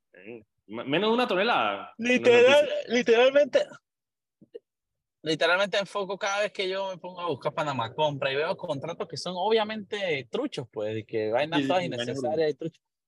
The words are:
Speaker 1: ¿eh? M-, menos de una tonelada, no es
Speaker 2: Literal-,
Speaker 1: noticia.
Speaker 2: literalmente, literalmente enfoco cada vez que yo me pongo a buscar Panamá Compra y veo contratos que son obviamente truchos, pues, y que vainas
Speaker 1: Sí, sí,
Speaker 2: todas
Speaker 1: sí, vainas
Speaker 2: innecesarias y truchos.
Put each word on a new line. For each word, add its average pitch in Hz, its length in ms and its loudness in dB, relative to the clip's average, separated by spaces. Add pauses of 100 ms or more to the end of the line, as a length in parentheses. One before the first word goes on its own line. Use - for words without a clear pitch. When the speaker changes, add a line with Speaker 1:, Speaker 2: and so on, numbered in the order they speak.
(140)
Speaker 1:
¿eh? 110 300 -20 (240)
M-, 110 160 -10
menos 165 260 0
de 226 40 2
una 247 120 0
tonelada, 180 720 -2
no 226 100 -6
es 247 120 4
Speaker 2:
Literal-, 240 260 8
Speaker 1:
noticia. 285 480 4
Speaker 2:
literalmente, 254 720 4 (1600)
literalmente 170 560 2
enfoco 196 400 -4
cada 202 240 -2
vez 202 100 -2
que 196 160 -4
yo 190 220 -4
me 185 80 -12
pongo 180 220 -14
a 175 80 -4
buscar 147 240 -4
Panamá 131 420 -4
Compra 143 380 0
y 135 40 -2
veo 165 200 -2
contratos 165 520 -8
que - 80 -14
son 180 200 -8
obviamente 208 920 -2
truchos, 208 400 -6
pues, 110 280 -4
y 107 60 -10
que 107 260 -2
vainas 147 300 0
Speaker 1:
Sí, - 40 0
sí, 135 40 -2
Speaker 2:
todas 180 140 2
Speaker 1:
sí, 175 60 -4
vainas 123 200 -6
Speaker 2:
innecesarias 151 420 -2
y 143 40 -2
truchos. - 280 -12 (240)